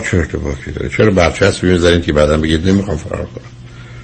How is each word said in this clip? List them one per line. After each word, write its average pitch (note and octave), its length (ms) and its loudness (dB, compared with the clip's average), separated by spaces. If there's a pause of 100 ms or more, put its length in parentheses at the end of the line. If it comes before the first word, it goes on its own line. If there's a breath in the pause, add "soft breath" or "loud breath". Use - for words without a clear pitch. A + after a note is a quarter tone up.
(120)
چه F#2+ 60 2
ارتباطی D2 540 -4
داره؟ - 180 -6
چرا A2 220 2
برچسبی F#2 600 2
می‌ذارید F2 320 4
که D#2 100 -2
بعداً D2+ 240 4
بگید D#2+ 320 0
نمی‌خوام F#2+ 280 0
فرار - 280 -6
کنم؟ - 260 -16 (520 loud breath)